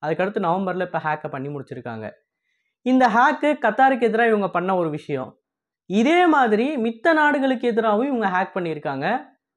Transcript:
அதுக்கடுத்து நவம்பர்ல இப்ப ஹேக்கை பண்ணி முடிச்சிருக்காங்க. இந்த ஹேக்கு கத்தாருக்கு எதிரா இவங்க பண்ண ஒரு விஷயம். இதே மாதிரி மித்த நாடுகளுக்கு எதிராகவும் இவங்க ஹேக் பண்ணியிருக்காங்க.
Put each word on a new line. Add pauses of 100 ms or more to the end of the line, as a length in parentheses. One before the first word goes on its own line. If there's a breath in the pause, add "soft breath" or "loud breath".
அதுக்கடுத்து
நவம்பர்ல
இப்ப
ஹேக்கை
பண்ணி
முடிச்சிருக்காங்க. (720)
இந்த
ஹேக்கு
கத்தாருக்கு
எதிரா
இவங்க
பண்ண
ஒரு
விஷயம். (480)
இதே
மாதிரி
மித்த
நாடுகளுக்கு
எதிராகவும்
இவங்க
ஹேக்
பண்ணியிருக்காங்க. (360)